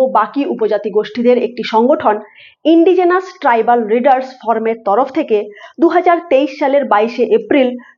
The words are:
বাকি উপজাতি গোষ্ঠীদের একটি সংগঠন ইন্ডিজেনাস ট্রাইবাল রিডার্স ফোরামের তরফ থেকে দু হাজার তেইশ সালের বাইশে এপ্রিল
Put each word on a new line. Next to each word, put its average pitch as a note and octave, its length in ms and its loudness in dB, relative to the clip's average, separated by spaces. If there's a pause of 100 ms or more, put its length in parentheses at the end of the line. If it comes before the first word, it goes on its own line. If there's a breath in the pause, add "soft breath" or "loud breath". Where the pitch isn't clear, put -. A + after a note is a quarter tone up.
(120)
বাকি A#3+ 340 0
উপজাতি G#3+ 440 -4
গোষ্ঠীদের A#3 480 0
একটি A#3+ 260 -6
সংগঠন A#3 520 0 (500 loud breath)
ইন্ডিজেনাস F4 600 2 (140)
ট্রাইবাল A#3+ 480 2
রিডার্স B3+ 400 0 (100)
ফোরামের A3+ 480 -4
তরফ A3 260 0
থেকে C4+ 260 -2 (420 loud breath)
দু D#4 80 4
হাজার E4+ 300 2 (100)
তেইশ C#4 300 0
সালের C#4 280 0
বাইশে A3 460 0
এপ্রিল B3 380 2 (280 loud breath)